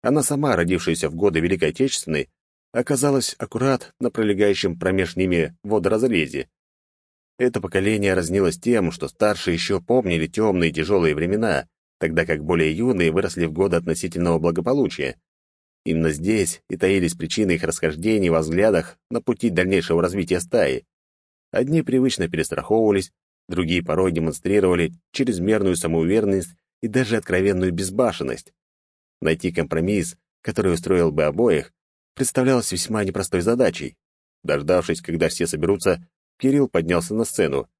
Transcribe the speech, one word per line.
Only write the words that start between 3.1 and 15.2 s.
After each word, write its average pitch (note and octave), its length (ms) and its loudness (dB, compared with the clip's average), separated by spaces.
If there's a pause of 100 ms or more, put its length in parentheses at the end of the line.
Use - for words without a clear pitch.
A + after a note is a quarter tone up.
аккурат - 600 -2
на A#2+ 120 -2
пролегающем G2+ 680 2
промеж F#2 380 0
ними F2 480 0
водоразрезе. G2+ 840 0 (920)
Это B2 220 0
поколение G2 520 0
разнилось F2+ 460 0
тем, G#2+ 320 2
что D#2+ 160 -8
старшие G2 480 0
еще F2+ 260 -2
помнили F#2+ 460 0
темные F#2 440 2
тяжелые D#2+ 440 2
времена, F2+ 520 -2 (320)
тогда E2 280 0
как D#2 160 -2
более D#2+ 280 2
юные F2+ 400 0
выросли F2 360 -2
в D#2 40 -4
годы F2 260 0
относительного E2+ 600 -2
благополучия. E2+ 800 -2 (680)